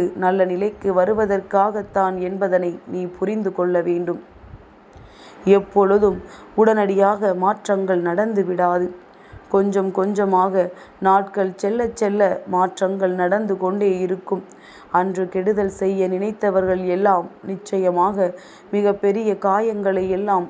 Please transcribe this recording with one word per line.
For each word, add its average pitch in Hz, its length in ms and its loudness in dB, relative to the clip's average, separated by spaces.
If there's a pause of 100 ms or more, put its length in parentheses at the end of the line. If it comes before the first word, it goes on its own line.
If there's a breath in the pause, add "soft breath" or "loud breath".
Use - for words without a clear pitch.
(160)
நல்ல 185 280 2
நிலைக்கு 196 480 -2
வருவதற்காகத்தான் 196 1300 0
என்பதனை 180 520 -2 (140)
நீ 180 240 -6
புரிந்து 196 420 -2
கொள்ள 180 300 0
வேண்டும். 175 380 -2 (1300 loud breath)
எப்பொழுதும் 196 680 4 (360 loud breath)
உடனடியாக 202 840 2
மாற்றங்கள் 190 680 0
நடந்து 196 420 0
விடாது. 180 440 0 (600 loud breath)
கொஞ்சம் 196 420 0
கொஞ்சமாக 190 720 0 (360 loud breath)
நாட்கள் 190 560 2
செல்ல 233 380 -2
செல்ல 208 280 -2 (260)
மாற்றங்கள் 185 680 0
நடந்து 190 420 0
கொண்டே 190 420 0
இருக்கும். 185 440 -4 (480 loud breath)
அன்று 185 380 0
கெடுதல் 196 440 0
செய்ய 190 360 0
நினைத்தவர்கள் 190 800 0
எல்லாம் 185 380 2 (160)
நிச்சயமாக 190 840 0 (400 loud breath)
மிகப்பெரிய 202 720 0
காயங்களை 196 720 0
எல்லாம் 190 400 0